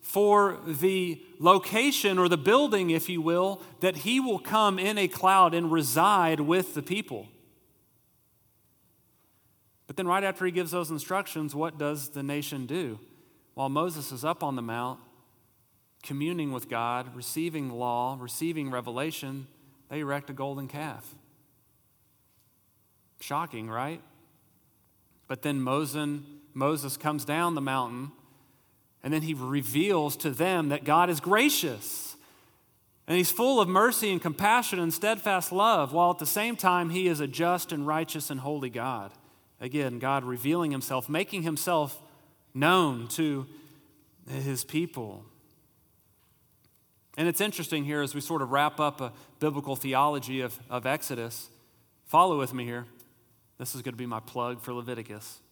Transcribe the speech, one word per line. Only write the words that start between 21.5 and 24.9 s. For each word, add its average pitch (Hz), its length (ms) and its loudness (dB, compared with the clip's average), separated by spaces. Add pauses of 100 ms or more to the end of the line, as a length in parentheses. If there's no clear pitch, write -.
Shocking, 139 500 -6
right? 135 320 -6 (1300)